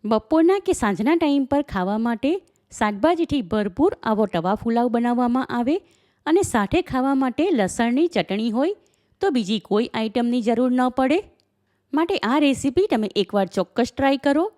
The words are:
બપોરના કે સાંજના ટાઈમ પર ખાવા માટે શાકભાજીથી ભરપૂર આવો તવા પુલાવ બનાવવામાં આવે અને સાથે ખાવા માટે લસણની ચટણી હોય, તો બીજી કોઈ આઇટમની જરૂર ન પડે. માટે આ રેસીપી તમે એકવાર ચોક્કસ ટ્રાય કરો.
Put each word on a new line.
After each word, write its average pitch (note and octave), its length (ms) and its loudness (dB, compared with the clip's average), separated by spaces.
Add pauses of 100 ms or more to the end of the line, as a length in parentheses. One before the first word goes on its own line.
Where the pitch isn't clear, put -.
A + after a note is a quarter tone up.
બપોરના D#4+ 600 2
કે F#4+ 140 0
સાંજના A3 380 0
ટાઈમ C#4+ 320 2
પર C#4+ 120 2
ખાવા G3+ 440 -4
માટે A#3+ 240 -2 (420)
શાકભાજીથી C4+ 800 0
ભરપૂર G#3+ 400 0 (100)
આવો G#3+ 300 0
તવા F3+ 300 -2
પુલાવ A#3 320 0
બનાવવામાં A#3+ 640 0
આવે B3+ 180 0 (500)
અને E4 160 4
સાથે - 380 0 (100)
ખાવા C4 240 0
માટે C4+ 360 0
લસણની A#3+ 580 0
ચટણી G#3 420 -2
હોય, C#4+ 240 0 (460)
તો G4 100 0
બીજી A3 400 -2
કોઈ G#3+ 240 0
આઇટમની A#3+ 480 -2
જરૂર A#3+ 300 2
ન B3+ 100 2 (160)
પડે. C4+ 200 2 (760)
માટે E4+ 240 0 (120)
આ C4+ 100 2
રેસીપી C#4+ 540 2
તમે G#3+ 160 0 (140)
એકવાર G3 240 0
ચોક્કસ G3+ 460 -4
ટ્રાય C4+ 340 0
કરો. D4 180 2 (140)